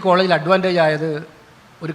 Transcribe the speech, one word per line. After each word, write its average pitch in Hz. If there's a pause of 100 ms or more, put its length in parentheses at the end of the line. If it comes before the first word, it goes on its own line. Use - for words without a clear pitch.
കോളേജിൽ 185
അഡ്വാൻറ്റേജ് 180
ആയത് 156 (720)
ഒരു 160